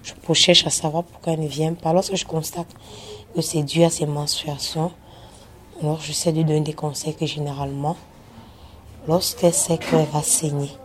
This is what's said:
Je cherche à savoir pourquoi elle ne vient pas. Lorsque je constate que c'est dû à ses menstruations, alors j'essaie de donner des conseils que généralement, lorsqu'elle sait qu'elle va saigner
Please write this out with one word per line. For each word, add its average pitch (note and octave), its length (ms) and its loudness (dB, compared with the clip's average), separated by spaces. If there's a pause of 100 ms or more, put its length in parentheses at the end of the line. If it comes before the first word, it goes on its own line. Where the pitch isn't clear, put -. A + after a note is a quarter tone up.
Je - 300 -6
cherche E3+ 300 6
à C3 60 -2
savoir D#3+ 320 -2
pourquoi - 300 -6
elle D#3+ 80 -2
ne D3+ 80 -2
vient D#3 260 -2
pas. E3 180 0
Lorsque F#3+ 220 2
je F3+ 100 -2
constate E3+ 440 -6 (680)
que E3 80 0
c'est D#3 220 0
dû E3 180 2
à E3 80 8
ses D3+ 160 -2
menstruations, D3 880 -4 (880)
alors D#3 200 -2
j'essaie D3+ 320 -2
de D#3+ 100 2
donner D3+ 180 4
des D3+ 120 -2
conseils D3+ 420 -6
que D#3 120 -2
généralement, C#3+ 720 -4 (1120)
lorsqu'elle E3+ 460 4
sait E3 240 0
qu'elle D#3+ 340 4
va D3+ 100 0
saigner C#3+ 480 0 (140)